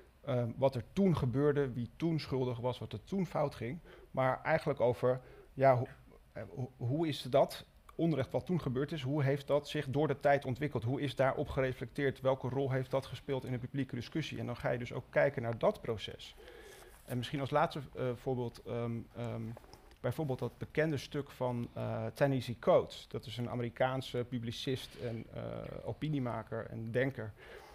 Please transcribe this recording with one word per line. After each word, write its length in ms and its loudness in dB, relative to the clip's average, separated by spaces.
ehm, 340 0
wat 200 4
er 80 -4
toen 240 6
gebeurde, 560 4
wie 220 -4
toen 240 0
schuldig 400 -2
was, 200 -2
wat 140 -10
er 100 -8
toen 220 -2
fout 300 0
ging, 240 -6
maar 320 2
eigenlijk 360 2
over, 420 4
ja, 220 8
ho-, 120 0
eh, 120 -10
ho-, 220 -6
hoe 300 0
is 140 -2
dat 440 2
onrecht 360 2
wat 140 0
toen 160 2
gebeurd 300 0
is, 100 -6
hoe 220 0
heeft 240 2
dat 220 2
zich 200 -4
door 180 4
de 120 0
tijd 260 4
ontwikkeld? 380 -2
Hoe 180 0
is 140 -2
daarop 340 2
gereflecteerd? 720 -2
Welke 280 2
rol 220 0
heeft 200 -2
dat 140 2
gespeeld 400 -4
in 60 -4
de 60 -2
publieke 380 -4
discussie? 440 -4
En 60 -4
dan 120 -4
ga 120 -2
je 80 0
dus 160 -6
ook 160 -6
kijken 320 4
naar 160 -2
dat 240 2
proces. 540 -6
En 120 -4
misschien 220 -4
als 100 -4
laatste, 320 2
eh, 200 0
voorbeeld, 500 -4
ehm, 320 -2
ehm, 260 -6
bijvoorbeeld 380 -2
dat 180 -4
bekende 400 0
stuk 320 -6
van, 440 -2
eh, 320 -4
Ta-Nehisi 540 0
Coates. 500 4
Dat 160 -6
is 120 -10
een 120 -4
Amerikaanse 800 0
publicist 640 -4
en, 380 -6
eh, 100 -6
opiniemaker 840 -4
en 260 -8
denker. 420 0